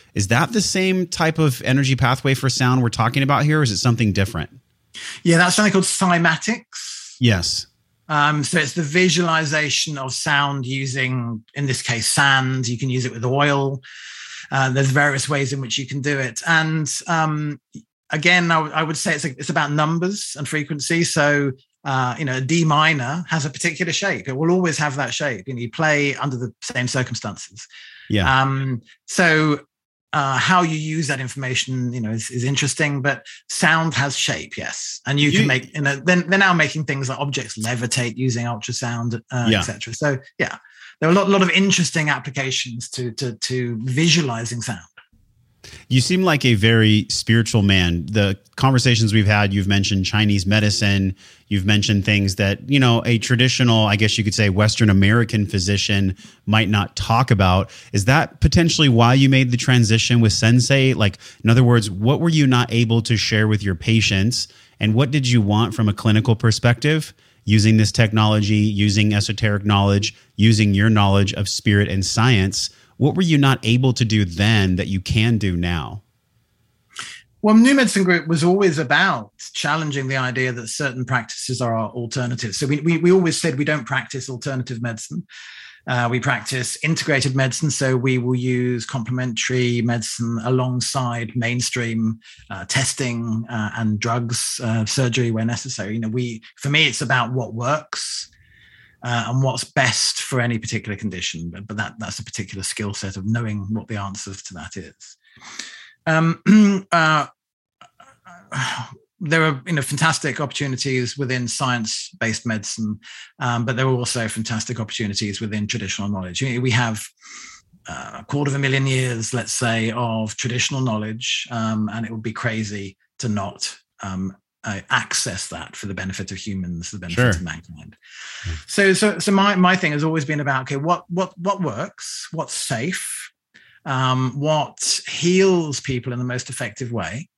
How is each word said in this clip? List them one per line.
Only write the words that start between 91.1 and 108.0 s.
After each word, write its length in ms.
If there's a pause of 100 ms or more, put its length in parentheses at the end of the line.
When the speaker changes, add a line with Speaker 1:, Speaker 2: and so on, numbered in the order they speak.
Speaker 2:
mainstream, 840 (320)
uh, 140
testing, 840
uh, 280
and 220
drugs, 640
uh, 220
surgery 460
where 140
necessary. 500
You 60
know, 80
we, 340 (140)
for 120
me, 180
it's 140
about 320
what 220
works. 760 (720)
Uh, 240
and 160
what's 200
best 580
for 200
any 180
particular 380
condition. 520
But, 180
but 100
that, 220
that's 200
a 40
particular 400
skill 300
set 240
of 80
knowing 460
what 160
the 100
answers 460
to 120
that 220
is. 400 (880)
Um, 400
<clears throat> 460
uh, 360 (1900)